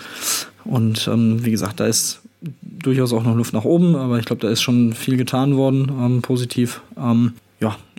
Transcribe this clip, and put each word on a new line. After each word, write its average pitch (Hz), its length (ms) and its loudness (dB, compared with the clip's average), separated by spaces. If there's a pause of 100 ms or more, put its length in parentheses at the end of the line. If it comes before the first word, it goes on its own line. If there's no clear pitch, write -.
(640)
Und, 110 420 0
ähm, 113 380 2
wie 113 60 2
gesagt, 107 280 -4
da 107 60 0
ist - 340 -2 (420)
durchaus 127 520 0
auch 113 100 0
noch 117 120 2
Luft 117 180 0
nach 110 100 -2
oben, 170 320 4
aber 123 240 0
ich 110 60 -4
glaub, - 160 -4
da 107 80 0
ist 110 120 0
schon 120 300 2
viel 131 240 -2
getan 131 400 0
worden, 135 420 2
ähm, 123 240 2
positiv. 123 600 -2 (160)
Ähm, 117 380 2 (260)
ja, 107 160 -2 (220)